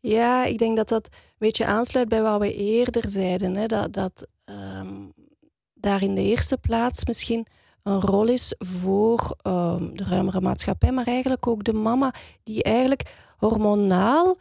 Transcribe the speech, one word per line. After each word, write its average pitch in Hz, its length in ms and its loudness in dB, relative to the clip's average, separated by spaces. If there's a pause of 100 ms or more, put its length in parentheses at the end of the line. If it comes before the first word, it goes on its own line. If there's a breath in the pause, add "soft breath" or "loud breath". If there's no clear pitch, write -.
Ja, 240 440 2
ik 233 140 -2
denk 226 180 2
dat 214 120 0
dat 226 180 0
een - 320 -20
beetje 220 280 0
aansluit 233 420 0
bij 220 140 0
wat 214 180 2
we 208 140 -2
eerder 226 540 0
zeiden, 185 460 -2
hè, 208 120 -2
dat, 202 260 -4
dat, 196 340 -6 (180)
ehm, 190 500 -12 (800)
daar 196 280 0
in 196 120 0
de 190 80 0
eerste 226 360 2
plaats 233 460 0
misschien 226 420 0 (360 soft breath)
een 196 180 0
rol 202 280 2
is 247 300 2
voor, 196 840 -2
ehm, 175 520 -2
de 202 100 -8
ruimere 190 360 -2
maatschappij, 196 520 2
maar 254 140 -2
eigenlijk 254 400 -2
ook 220 180 -2
de 226 80 0
mama, 233 420 0 (280 loud breath)
die 214 200 -8
eigenlijk 262 520 0 (220 loud breath)
hormonaal 214 1040 2